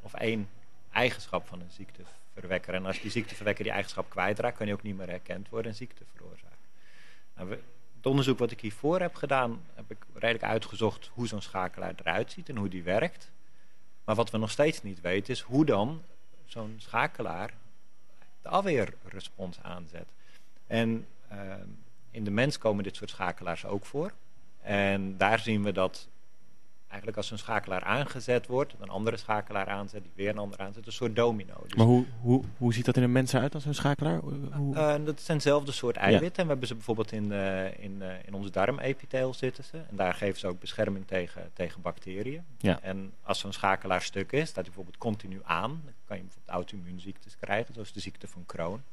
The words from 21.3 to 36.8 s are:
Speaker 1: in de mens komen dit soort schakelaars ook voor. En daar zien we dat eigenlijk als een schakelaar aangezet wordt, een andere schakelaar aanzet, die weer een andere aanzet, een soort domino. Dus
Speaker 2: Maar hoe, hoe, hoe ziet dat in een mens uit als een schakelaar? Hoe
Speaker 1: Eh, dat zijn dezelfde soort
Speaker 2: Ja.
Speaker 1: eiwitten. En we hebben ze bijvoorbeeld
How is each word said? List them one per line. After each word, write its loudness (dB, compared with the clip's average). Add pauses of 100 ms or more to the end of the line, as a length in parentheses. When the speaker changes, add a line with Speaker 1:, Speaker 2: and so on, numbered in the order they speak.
Speaker 1:
in -6
de 0
mens 4
komen 2
dit -4
soort -6
schakelaars -2
ook -2
voor. -2 (500)
En 2
daar 8
zien 2
we 2
dat 0 (800)
eigenlijk -6
als -4
een -4
schakelaar 0
aangezet 2
wordt, 2
een -8
andere 0
schakelaar 0
aanzet, -4
die -8
weer 0
een 0
andere -4
aanzet, -8
een -6
soort 0
domino. 4 (140)
Dus -8
Speaker 2:
Maar 12
hoe, 10 (160)
hoe, 6 (140)
hoe 4
ziet 2
dat 6
in 8
een 6
mens 4
uit 4
als -4
een 0
schakelaar? 2
Hoe -2
Speaker 1:
Eh, 4 (100)
dat -4
zijn 0
dezelfde 4
soort 0
Speaker 2:
Ja. 0
Speaker 1:
eiwitten. 6
En 2
we 2
hebben 2
ze -4
bijvoorbeeld 0